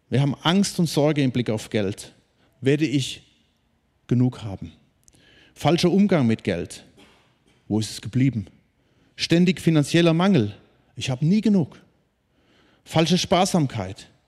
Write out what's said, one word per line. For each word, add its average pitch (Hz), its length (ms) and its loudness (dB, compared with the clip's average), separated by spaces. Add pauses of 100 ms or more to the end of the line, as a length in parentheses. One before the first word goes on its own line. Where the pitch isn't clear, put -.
(100)
wir 123 100 0
haben 143 220 0
Angst 185 360 0
und 170 80 0
Sorge 147 360 0
im 127 100 0
Blick 123 160 -4
auf 110 220 -6
Geld. 104 420 -6 (480)
Werde 143 240 0
ich 127 380 -4 (840)
genug 123 360 -2
haben? 95 300 -12 (840)
Falscher 160 360 0
Umgang 185 360 2
mit 113 180 0
Geld. 87 400 -6 (840)
Wo 107 140 -2
ist 107 100 -6
es - 120 -16
geblieben? 120 440 -2 (720)
Ständig 175 440 0
finanzieller 165 520 4
Mangel. 160 420 2 (400)
Ich - 160 -8
habe 127 160 -2
nie 208 140 4
genug. 196 400 0 (1040)
Falsche 165 340 0
Sparsamkeit. 151 920 -2 (180)